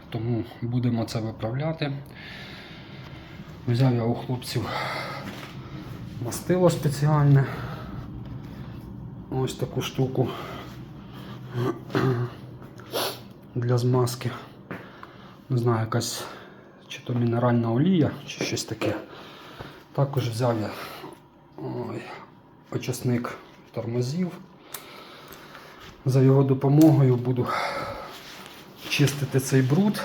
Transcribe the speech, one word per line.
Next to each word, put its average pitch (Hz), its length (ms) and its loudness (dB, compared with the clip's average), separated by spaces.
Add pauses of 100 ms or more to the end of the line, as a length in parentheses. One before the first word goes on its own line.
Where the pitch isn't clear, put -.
(100)
тому 113 340 -2 (180)
будемо 120 420 2
це 113 160 -4
виправляти. 135 720 -2 (1800)
Взяв 123 260 6
я 117 80 2
у 117 120 2
хлопців - 540 -4 (1600)
мастило 175 460 4
спеціальне. 143 720 6 (1900)
Ось 131 240 -2
таку - 280 -4
штуку 131 460 0 (3250)
для 123 240 2
змазки. 123 520 2 (1160)
Не 127 100 2
знаю, 117 220 4
якась - 440 -2 (640)
чи - 120 -14
то 123 140 -4
мінеральна 120 580 4
олія, 151 380 6 (160)
чи - 180 -4
щось - 200 -2
таке. - 300 -2 (1000)
Також 131 360 2
взяв 117 320 0
я, 101 100 -4 (880)
ой, 123 460 -6 (680)
очисник 127 640 0 (380)
тормозів. 123 580 -2 (1700)
За 131 180 4
його 135 200 8
допомогою 135 720 8
буду 123 300 0 (1500)
чистити 135 480 2
цей 135 220 4
бруд 185 420 4